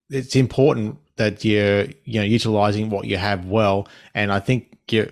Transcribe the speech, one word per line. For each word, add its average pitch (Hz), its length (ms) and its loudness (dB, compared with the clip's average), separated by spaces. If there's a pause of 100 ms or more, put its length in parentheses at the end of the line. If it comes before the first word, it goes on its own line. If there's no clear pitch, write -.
it's 131 280 -4
important 127 600 2 (200)
that 107 260 -2
you're, 101 440 2 (180)
you 113 140 -4
know, 104 40 0
utilizing 107 680 0
what 98 160 -4
you 98 120 -2
have 95 300 -4
well. 98 400 2 (260)
And 101 180 -2
I 98 80 0
think - 380 -4 (120)
you're 110 220 0